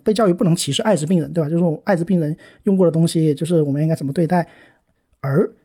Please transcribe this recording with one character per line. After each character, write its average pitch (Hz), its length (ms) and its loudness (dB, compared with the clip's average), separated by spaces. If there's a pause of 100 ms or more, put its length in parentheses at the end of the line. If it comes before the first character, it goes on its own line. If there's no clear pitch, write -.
被 220 100 2
教 214 160 2
育 175 40 4
不 175 100 -2
能 165 120 2
歧 - 160 -4
视 135 120 -4
艾 214 120 2
滋 147 120 -2
病 180 120 2
人， 147 140 -4
对 165 100 0
吧？ 147 60 -4
就 165 80 -2
是 170 260 0
艾 202 120 0
滋 170 100 -2
病 180 140 0
人 156 180 -4 (260)
用 196 140 2
过 185 80 4
的 160 60 2
东 165 160 2
西， 160 260 0
就 143 100 -8
是 165 200 0
我 143 80 -2
们 143 100 -2
应 160 80 0
该 160 60 -2
怎 151 100 -6
么 139 80 -4
对 165 140 0
待。 175 200 0 (720)
而 139 320 0 (140)